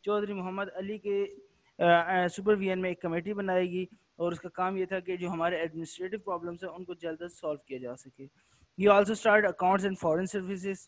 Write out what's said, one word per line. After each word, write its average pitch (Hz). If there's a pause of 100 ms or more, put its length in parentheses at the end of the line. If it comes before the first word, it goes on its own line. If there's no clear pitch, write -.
Chaudhary 208
Mohammad 190
Ali 196
के, 202
अ, - (420)
अ, 170
सुपरविजन 196
में 185
एक 175
committee 175
बनाएगी 185 (300)
और 175
उसका 170
काम 185
ये 185
था 190
कि 180
जो 175
हमारे 170
administrative 165
problems 175
हैं 180
उनको 175
जल्द 165
अज 160
जल्द 175
सॉल्व 151
किया 131
जा 123
सके। 135 (540)
He 202
also 202
started 208
accounts 190
and 185
foreign 175
services। 190